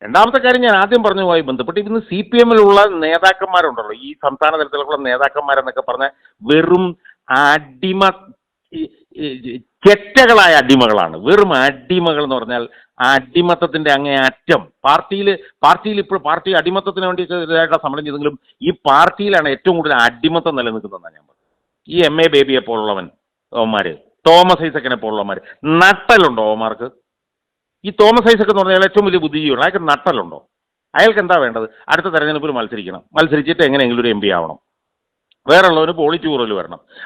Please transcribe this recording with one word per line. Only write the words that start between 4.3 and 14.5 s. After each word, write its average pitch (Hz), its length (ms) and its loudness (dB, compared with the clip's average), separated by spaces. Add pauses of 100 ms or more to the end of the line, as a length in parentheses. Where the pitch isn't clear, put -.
തലത്തിലുള്ള 147 400 -6
നേതാക്കന്മാരെന്നൊക്കെ 135 920 -2
പറഞ്ഞ 127 200 -4 (340)
വെറും 165 540 0 (340)
അടിമ, 151 800 0 (640)
ഈ, 160 140 -10 (280)
ഈ, 131 440 -12 (280)
ചെറ്റകളായ 208 680 4
അടിമകളാണ്. 117 600 2
വെറും 175 380 2
അടിമകൾ 147 680 -2
എന്ന് 131 120 -4
പറഞ്ഞാൽ 120 320 -6 (320)
ആ 131 140 2
അടിമത്തത്തിന്റെ 160 800 -2
അങ്ങേ 139 240 0
അറ്റം. 131 520 -2 (160)